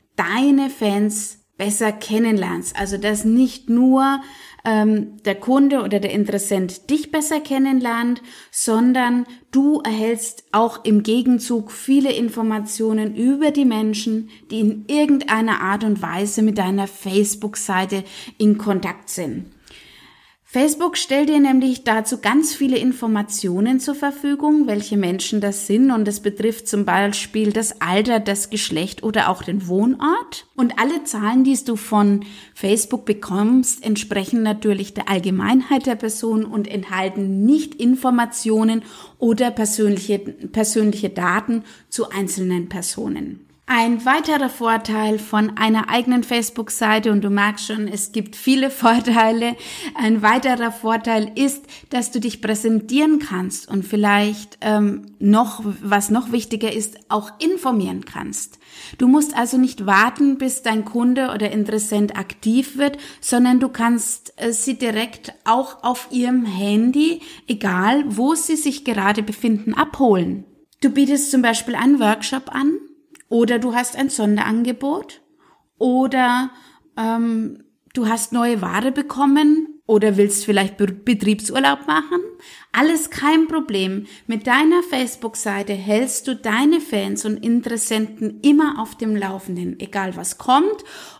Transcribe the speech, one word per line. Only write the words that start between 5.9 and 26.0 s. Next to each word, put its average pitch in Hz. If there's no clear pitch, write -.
der 202
Interessent 202
dich 302
besser 302
kennenlernt, 247
sondern 247
du 285
erhältst 220
auch 226
im 208
Gegenzug 233
viele 269
Informationen 220
über 277
die 285
Menschen, 220
die 220
in 214
irgendeiner 277
Art 208
und 202
Weise 202
mit 214
deiner 196
Facebook-Seite 196
in 208
Kontakt 190
sind. -
Facebook 302
stellt 285
dir 302
nämlich 262
dazu 220
ganz 294
viele 262
Informationen 220
zur 285
Verfügung, 285
welche 208
Menschen 190
das 202
sind. 247
Und 220